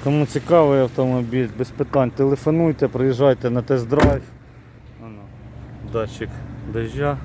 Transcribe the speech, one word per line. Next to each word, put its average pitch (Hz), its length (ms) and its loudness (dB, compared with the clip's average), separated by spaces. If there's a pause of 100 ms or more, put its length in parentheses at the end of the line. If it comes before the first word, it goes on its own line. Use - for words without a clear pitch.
Кому 143 220 2
цікавий 147 540 4
автомобіль, 127 680 0 (100)
без 127 120 -4
питань 135 400 0
телефонуйте, 143 760 0
приїжджайте 127 640 2
на 123 120 0
тест-драйв. 135 600 2 (800)
Воно, 107 200 -16 (720)
датчик 110 360 -6 (440)
дождя. 127 520 -4